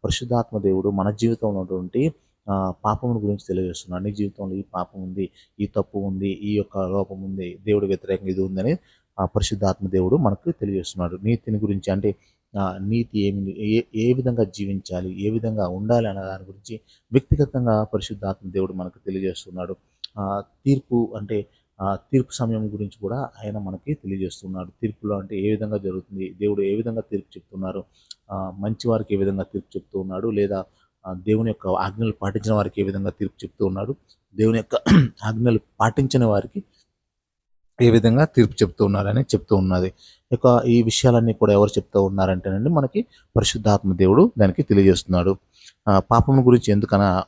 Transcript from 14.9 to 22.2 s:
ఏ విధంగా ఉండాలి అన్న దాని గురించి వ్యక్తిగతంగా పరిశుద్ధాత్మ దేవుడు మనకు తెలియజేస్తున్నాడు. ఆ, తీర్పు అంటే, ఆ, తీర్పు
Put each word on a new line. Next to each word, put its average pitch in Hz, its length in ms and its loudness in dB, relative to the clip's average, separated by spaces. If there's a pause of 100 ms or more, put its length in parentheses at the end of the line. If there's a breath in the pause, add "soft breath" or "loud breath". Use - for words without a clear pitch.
ఏ 104 80 0
విధంగా 110 380 -4
ఉండాలి 110 400 0
అన్న 98 140 -8
దాని 95 220 -12
గురించి 98 360 -18 (320 soft breath)
వ్యక్తిగతంగా 123 720 0
పరిశుద్ధాత్మ 98 680 -8
దేవుడు 95 220 -2
మనకు 90 340 -10
తెలియజేస్తున్నాడు. 92 680 -8 (420)
ఆ, 98 240 -6 (240)
తీర్పు 123 500 0
అంటే, 104 300 -6 (360)
ఆ, 98 160 -2 (140)
తీర్పు 131 200 0